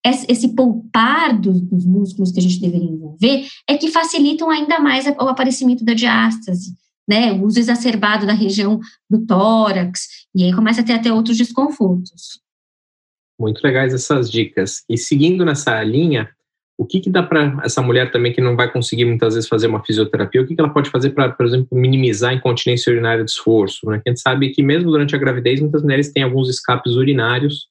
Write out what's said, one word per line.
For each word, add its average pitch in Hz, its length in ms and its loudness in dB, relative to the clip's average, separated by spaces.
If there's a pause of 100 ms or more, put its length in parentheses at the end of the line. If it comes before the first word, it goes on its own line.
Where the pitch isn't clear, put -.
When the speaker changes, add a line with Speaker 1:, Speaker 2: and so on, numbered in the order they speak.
Speaker 1:
esse, 262 240 0
esse 247 240 2
poupar 254 840 2
dos, 185 220 2
dos 180 240 -2
músculos 190 460 0
que 185 80 -4
a 180 40 2
gente 180 180 2
deveria 170 280 -2
envolver 170 580 -2 (220)
é 285 80 2
que 320 140 -2
facilitam 320 580 0
ainda 311 300 0
mais 269 280 0
a, 285 40 0
o 269 180 -2
aparecimento 254 560 0
da 233 80 2
diástase, 226 800 0 (340)
né? 214 260 2
O 190 120 0
uso 214 140 2
exacerbado 220 640 0
da 208 80 0
região 202 460 0 (320)
do 220 160 2
tórax, 190 800 2 (280)
e 185 100 2
aí 180 100 2
começa 220 280 2
a - 20 2
ter 233 80 0
até 226 200 0
outros 226 240 2
desconfortos. 226 1040 -2 (1000)
Speaker 2:
Muito 107 240 -2
legais 131 300 2
essas 127 380 -2
dicas. 104 580 -4
E 113 80 -2
seguindo 170 480 2
nessa 139 380 -2
linha, 123 480 0 (480)
o 113 80 -4
que 185 140 -2
que 185 100 -4
dá 175 140 2
pra 147 400 0
essa - 180 -2
mulher 123 300 0
também 120 200 0
que 127 80 -2
não 123 140 2
vai 120 180 0
conseguir 120 320 -2
muitas 113 300 0
vezes 113 140 -4
fazer 113 180 0
uma 110 180 -2
fisioterapia, 107 560 0
o 131 60 0
que 165 80 -8
que 165 60 -2
ela 147 120 2
pode 143 180 0
fazer 131 200 0
pra, 131 180 0
por 123 160 -2
exemplo, 127 320 0
minimizar 127 540 2
a 131 40 0
incontinência 123 580 0
urinária 113 320 0
de - 80 -6
esforço, 107 580 0
né? 107 80 -2
Que 123 100 -4
a 120 40 0
gente 123 100 -6
sabe 135 280 0
que 143 120 0
mesmo 160 300 2
durante 147 240 0
a - 20 -2
gravidez, 127 420 0
muitas 151 220 0
mulheres 143 300 0
têm 139 100 0
alguns 127 260 0
escapes 123 460 -2
urinários. 131 760 0